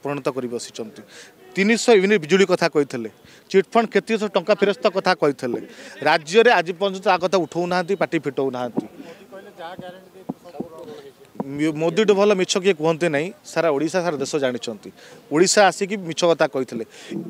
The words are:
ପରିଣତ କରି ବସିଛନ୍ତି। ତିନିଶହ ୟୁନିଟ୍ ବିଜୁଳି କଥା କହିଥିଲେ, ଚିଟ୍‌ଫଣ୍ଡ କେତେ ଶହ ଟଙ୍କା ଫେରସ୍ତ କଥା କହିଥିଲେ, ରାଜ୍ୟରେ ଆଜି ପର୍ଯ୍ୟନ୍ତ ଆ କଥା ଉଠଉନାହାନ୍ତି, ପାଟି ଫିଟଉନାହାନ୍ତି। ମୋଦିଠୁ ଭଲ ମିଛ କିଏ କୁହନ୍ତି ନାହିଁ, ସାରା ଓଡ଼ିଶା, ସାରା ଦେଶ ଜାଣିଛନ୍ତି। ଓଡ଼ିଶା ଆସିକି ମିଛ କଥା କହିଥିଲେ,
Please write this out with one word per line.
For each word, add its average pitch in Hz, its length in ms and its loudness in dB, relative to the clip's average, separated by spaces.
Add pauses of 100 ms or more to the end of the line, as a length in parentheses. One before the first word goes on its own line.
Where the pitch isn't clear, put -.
ପରିଣତ 143 220 -6 (100)
କରି 127 180 -6
ବସିଛନ୍ତି। 110 480 -12 (540)
ତିନିଶହ 214 420 4
ୟୁନିଟ୍ 196 240 4
ବିଜୁଳି 185 240 4
କଥା 175 280 2
କହିଥିଲେ, 131 360 -2 (400)
ଚିଟ୍‌ଫଣ୍ଡ 208 400 2
କେତେ 214 300 0
ଶହ 214 160 -4
ଟଙ୍କା 196 240 2
ଫେରସ୍ତ 196 240 2 (120)
କଥା 185 220 2
କହିଥିଲେ, 131 400 0 (480)
ରାଜ୍ୟରେ 170 520 4
ଆଜି 170 200 -2
ପର୍ଯ୍ୟନ୍ତ 190 320 -4
ଆ 180 80 4
କଥା 175 260 0
ଉଠଉନାହାନ୍ତି, 175 540 -2
ପାଟି 165 260 -2
ଫିଟଉନାହାନ୍ତି। 127 640 -4 (3000)
ମୋଦିଠୁ 185 320 2
ଭଲ 202 240 4
ମିଛ 180 140 -2 (100)
କିଏ 190 160 2
କୁହନ୍ତି 160 320 0
ନାହିଁ, 151 180 -2 (140)
ସାରା 165 320 -2
ଓଡ଼ିଶା, 156 300 -2
ସାରା 165 180 -2
ଦେଶ 131 100 -6 (120)
ଜାଣିଛନ୍ତି। 117 440 -6 (460)
ଓଡ଼ିଶା 180 260 4 (100)
ଆସିକି 196 260 -4 (100)
ମିଛ 160 140 -8 (100)
କଥା 160 240 2
କହିଥିଲେ, 120 300 -6 (440)